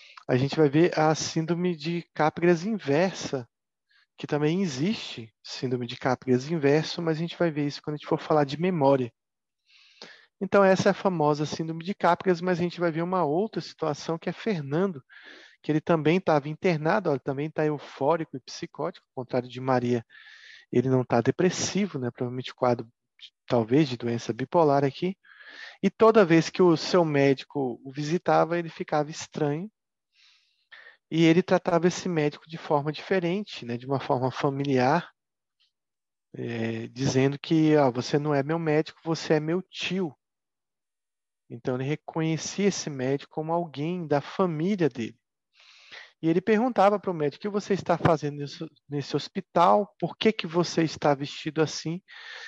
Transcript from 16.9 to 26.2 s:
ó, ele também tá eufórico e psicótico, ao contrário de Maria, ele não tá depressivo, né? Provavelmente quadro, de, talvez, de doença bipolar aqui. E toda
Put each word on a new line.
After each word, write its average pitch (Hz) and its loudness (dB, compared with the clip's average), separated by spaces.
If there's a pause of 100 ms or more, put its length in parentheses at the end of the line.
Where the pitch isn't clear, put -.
ó, 143 2
ele 131 -2
também 147 -6
tá 156 -2
eufórico 151 -2
e - -12
psicótico, - -10
ao 127 -10
contrário 123 -4
de 123 -14
Maria, 123 0 (680)
ele 123 2
não 131 2
tá 120 2
depressivo, 165 -2
né? 123 -4
Provavelmente 123 -8
quadro, 120 0
de, - -20 (140)
talvez, 127 2
de 120 -6
doença 117 -4
bipolar 139 2
aqui. 175 -4 (640)
E 196 0
toda 220 6